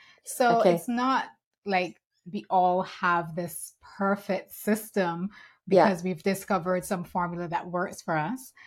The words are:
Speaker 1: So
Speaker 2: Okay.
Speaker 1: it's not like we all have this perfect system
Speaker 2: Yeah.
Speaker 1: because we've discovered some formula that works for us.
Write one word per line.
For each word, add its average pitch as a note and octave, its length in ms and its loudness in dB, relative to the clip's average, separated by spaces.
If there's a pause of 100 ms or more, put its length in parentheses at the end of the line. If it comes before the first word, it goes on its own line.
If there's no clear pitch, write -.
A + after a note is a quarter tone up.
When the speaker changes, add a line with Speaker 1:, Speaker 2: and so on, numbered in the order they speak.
(240)
Speaker 1:
So A#3 360 2
Speaker 2:
Okay. F#3 140 6
Speaker 1:
it's - 140 -2
not B3 360 0 (420)
like F#3+ 340 -2 (320)
we G3+ 160 -8
all F#3 340 4
have F3 520 -2
this - 400 -10 (240)
perfect G3 540 -2
system F#3+ 800 -2 (360)
Speaker 2:
Yeah. F3+ 220 8
Speaker 1:
because F3 160 0
we've F#3 180 -4
discovered F#3 600 -2
some F3+ 200 -4
formula F3 440 -6
that E3+ 220 -6
works F3+ 320 -6
for E3 140 -2
us. F#3+ 360 -4 (140)